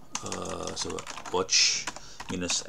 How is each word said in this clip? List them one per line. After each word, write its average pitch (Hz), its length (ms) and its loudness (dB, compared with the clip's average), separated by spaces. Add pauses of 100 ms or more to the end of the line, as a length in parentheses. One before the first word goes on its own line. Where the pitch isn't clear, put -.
(300)
eh, 87 480 -4
coba 85 220 -2 (340)
watch - 560 6 (400)
minus 90 400 0